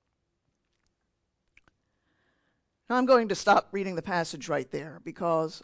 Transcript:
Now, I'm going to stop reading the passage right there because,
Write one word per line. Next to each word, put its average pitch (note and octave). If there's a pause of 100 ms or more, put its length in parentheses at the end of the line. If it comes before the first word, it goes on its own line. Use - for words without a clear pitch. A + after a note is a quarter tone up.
(3000)
Now, A#3+
I'm B3+
going A#3+
to F#3+
stop -
reading F#3+
the D#3+
passage E3
right C#3+
there C#3+
because, D#3+